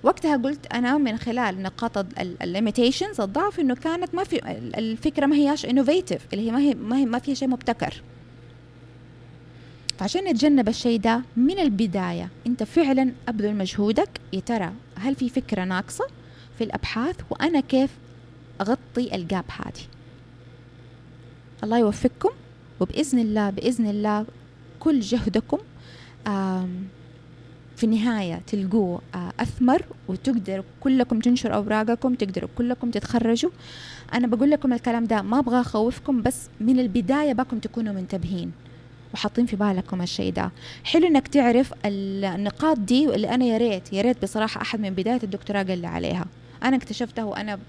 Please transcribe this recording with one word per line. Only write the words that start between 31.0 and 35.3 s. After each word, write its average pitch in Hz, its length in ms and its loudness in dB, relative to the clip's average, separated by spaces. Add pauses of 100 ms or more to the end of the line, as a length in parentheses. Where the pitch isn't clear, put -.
تنشروا 240 360 2
أوراقكم، 214 580 0
تقدروا 185 340 -4 (100)
كلكم 240 320 -2
تتخرجوا. 233 600 0 (640)
أنا 247 120 2
بقول 240 240 4
لكم 294 220 2
الكلام 233 320 0
ده 214 180 2
ما 214 160 0